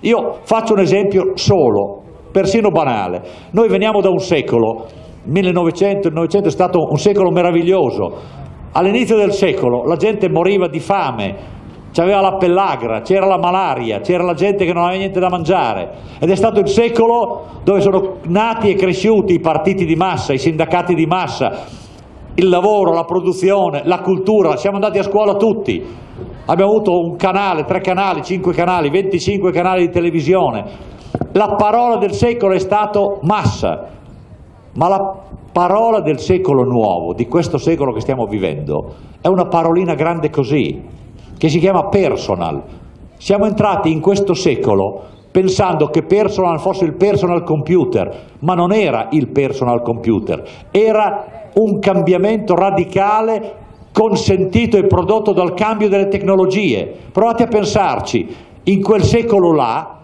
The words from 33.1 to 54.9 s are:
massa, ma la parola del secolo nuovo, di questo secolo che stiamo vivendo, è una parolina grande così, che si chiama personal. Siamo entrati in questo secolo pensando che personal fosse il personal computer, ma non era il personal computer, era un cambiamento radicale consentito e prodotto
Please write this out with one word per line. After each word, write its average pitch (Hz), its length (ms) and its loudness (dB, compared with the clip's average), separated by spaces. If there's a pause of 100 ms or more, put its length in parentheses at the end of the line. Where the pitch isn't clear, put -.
massa, 143 640 -2 (920)
ma 156 120 0
la 196 260 -2 (380)
parola 208 480 2
del 151 180 -2
secolo 143 440 2
nuovo, 101 500 0
di 110 140 -4
questo 165 320 -2
secolo 143 340 -2
che 110 80 -6
stiamo 123 240 -4
vivendo, 78 720 -4 (260)
è - 80 -2
una 185 160 2
parolina 170 480 0
grande 156 380 -2
così, 127 680 -4 (420)
che 160 60 2
si 151 100 0
chiama 175 300 2
personal. 90 760 -2 (540)
Siamo 208 300 0
entrati 202 440 0
in 156 100 -2
questo 196 320 0
secolo 107 720 0 (300)
pensando 185 540 2
che 156 180 0
personal 185 560 0
fosse 190 240 -2
il 151 100 -2
personal 185 480 0
computer, 147 760 0 (260)
ma 170 120 0
non 175 180 2
era 160 380 0
il 147 160 0
personal 127 560 0
computer, 107 580 -2 (300)
era 214 840 0
un 208 260 2
cambiamento 190 720 2
radicale 202 1000 0 (380)
consentito 214 840 2
e 185 100 4
prodotto 196 460 2